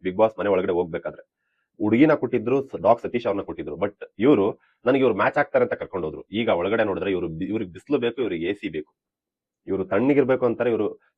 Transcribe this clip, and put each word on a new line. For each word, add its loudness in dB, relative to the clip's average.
Bigg -4
Boss 2
ಮನೆ -2
ಒಳಗಡೆ 2
ಹೋಗ್ಬೇಕಾದ್ರೆ, -4
ಹುಡುಗಿನ 4
ಕೊಟ್ಟಿದ್ರು, -2
ಸ-, -12
ಡಾಗ್ 4
ಸತೀಶ್ -6
ಅವ್ರನ್ನ -2
ಕೊಟ್ಟಿದ್ರು. -10
But -4
ಇವ್ರು 4
"ನನಗೆ 4
ಇವ್ರು 4
ಮ್ಯಾಚ್ 0
ಆಗ್ತಾರೆ" 2
ಅಂತ -4
ಕರ್ಕೊಂಡು -6
ಹೋದ್ರು. -10
ಈಗ 0
ಒಳಗಡೆ 2
ನೋಡಿದ್ರೆ -2
ಇವ್ರು -2
ಬಿ-, -6
ಇವ್ರಿಗೆ -4
ಬಿಸಿಲು -4
ಬೇಕು, -2
ಇವ್ರಿಗೆ -4
ಎ -2
ಸಿ -8
ಬೇಕು, -10
ಇವ್ರು -4
ತಣ್ಣಗಿರ್ಬೇಕು 2
ಅಂತಾರೆ, 0
ಇವ್ರು -4